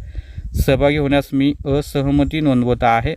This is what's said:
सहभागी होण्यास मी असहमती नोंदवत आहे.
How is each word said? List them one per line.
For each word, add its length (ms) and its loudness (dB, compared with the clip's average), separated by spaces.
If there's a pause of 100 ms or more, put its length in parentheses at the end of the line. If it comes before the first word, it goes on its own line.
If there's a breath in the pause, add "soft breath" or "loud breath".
(560 loud breath)
सहभागी 420 2
होण्यास 360 0
मी 200 2 (120)
असहमती 760 0
नोंदवत 440 2
आहे. 340 2